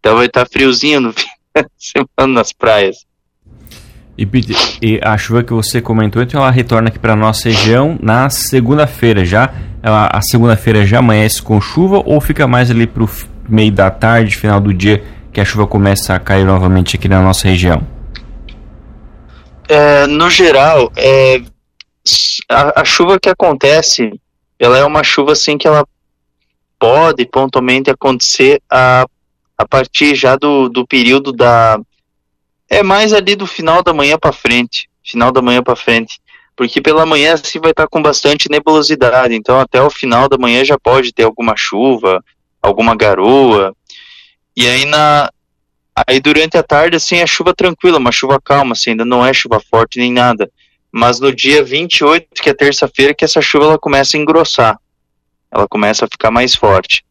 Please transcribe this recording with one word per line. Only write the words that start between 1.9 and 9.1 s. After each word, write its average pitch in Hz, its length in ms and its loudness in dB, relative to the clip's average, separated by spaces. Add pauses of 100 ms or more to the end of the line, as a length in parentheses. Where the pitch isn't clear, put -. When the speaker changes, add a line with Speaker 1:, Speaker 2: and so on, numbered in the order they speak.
Speaker 1:
nas 117 200 -2
praias. 104 520 -2 (1120)
Speaker 2:
E, - 60 -2
Peter, 110 320 -2 (240)
e 110 220 0
a 107 160 0
chuva 117 240 -2
que 120 100 -6
você 117 300 -2
comentou, 110 400 -2
então 127 180 -4
ela 131 100 2
retorna 120 380 0
aqui 110 100 -8
pra 110 160 0
nossa 110 360 0
região 120 500 0
na 123 300 0
segunda-feira 120 920 0